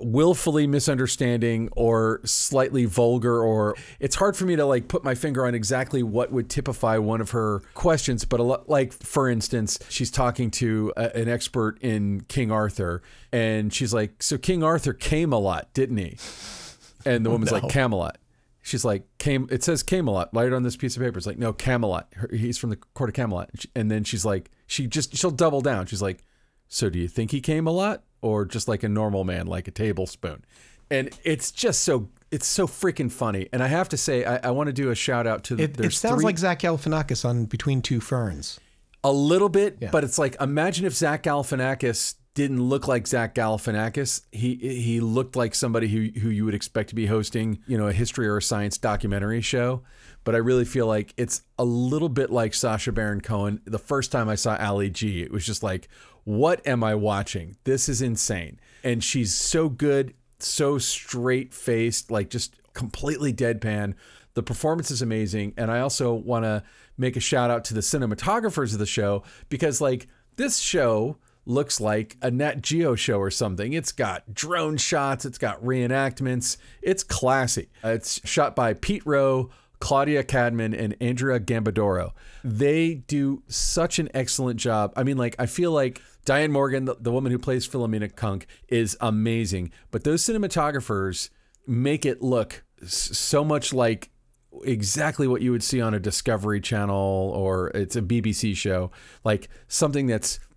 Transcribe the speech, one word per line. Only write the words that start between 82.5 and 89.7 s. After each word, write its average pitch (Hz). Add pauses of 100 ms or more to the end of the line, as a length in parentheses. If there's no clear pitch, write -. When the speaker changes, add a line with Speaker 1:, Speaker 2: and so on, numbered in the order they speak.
Speaker 1:
do 139
such -
an 151
excellent 127
job. 107
I 127
mean, 135
like, 120
I 123
feel 175
like 135 (220)
Diane 147
Morgan, 135
the, 123
the 117
woman 131
who 123
plays 127
Philomena 110
Kunk, 98 (180)
is 117
amazing. 107 (220)